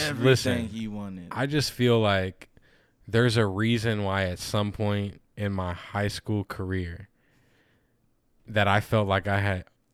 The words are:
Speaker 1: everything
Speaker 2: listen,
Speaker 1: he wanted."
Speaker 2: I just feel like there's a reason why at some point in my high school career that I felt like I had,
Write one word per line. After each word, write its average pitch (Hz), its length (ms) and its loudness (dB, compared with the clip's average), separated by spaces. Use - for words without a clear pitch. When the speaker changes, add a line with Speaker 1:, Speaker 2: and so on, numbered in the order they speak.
Speaker 1:
everything 120 160 -4
Speaker 2:
listen, 120 420 2
Speaker 1:
he 110 180 -8
wanted." 98 460 -10
Speaker 2:
I 123 140 -4
just 143 260 -2
feel 120 260 4
like 98 520 0
there's 113 300 4
a 107 80 4
reason 107 580 0
why 98 200 0
at 90 140 -4
some 104 320 -2
point 101 520 -2
in 101 160 -2
my 92 200 -4
high 101 360 -4
school 104 360 -4
career 92 640 -6
that 104 220 2
I 101 120 4
felt 107 280 0
like 98 200 2
I 98 120 2
had, 98 240 0